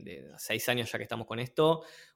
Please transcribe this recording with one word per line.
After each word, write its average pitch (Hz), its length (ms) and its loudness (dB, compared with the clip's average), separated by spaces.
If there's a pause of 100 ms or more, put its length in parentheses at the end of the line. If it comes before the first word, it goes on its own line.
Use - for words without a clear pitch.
de 73 340 -14
seis - 300 -2
años 123 220 0
ya 113 80 -2
que 110 40 -6
estamos 113 240 -6
con 113 140 -6
esto, 160 420 4 (340)